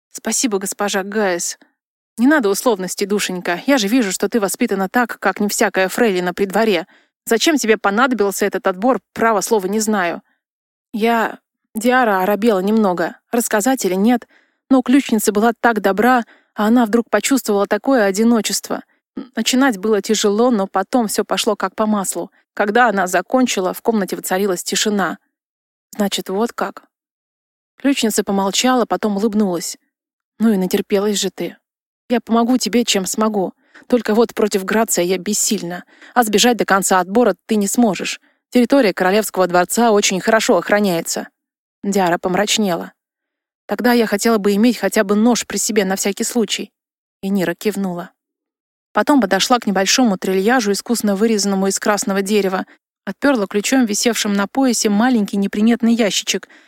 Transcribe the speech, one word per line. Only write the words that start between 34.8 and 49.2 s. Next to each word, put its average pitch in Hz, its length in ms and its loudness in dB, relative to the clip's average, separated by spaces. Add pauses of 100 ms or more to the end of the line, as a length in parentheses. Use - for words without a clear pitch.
я 185 140 -2
бессильна. 175 680 -4 (300)
А 247 100 2
сбежать 220 340 2
до 190 80 -2
конца 190 340 2
отбора 196 360 2 (120)
ты 220 80 0
не 202 120 0
сможешь. - 540 -2 (280)
Территория 240 440 4
королевского 185 540 0
дворца 180 440 2
очень 202 300 2
хорошо 220 360 2
охраняется». 185 720 -2 (540)
Диара 185 360 0
помрачнела. 190 720 -2 (720)
«Тогда 208 280 0
я 233 120 2
хотела 220 320 0
бы 202 180 0
иметь 226 220 2
хотя 202 260 0
бы 202 120 0
нож 220 320 2
при - 100 -8
себе 208 280 0
на 190 100 -2
всякий 202 280 -4
случай». - 480 -4 (500)
И 190 80 -4
Нира 175 260 0
кивнула. 190 560 -6 (800)
Потом 269 260 4
подошла 196 380 2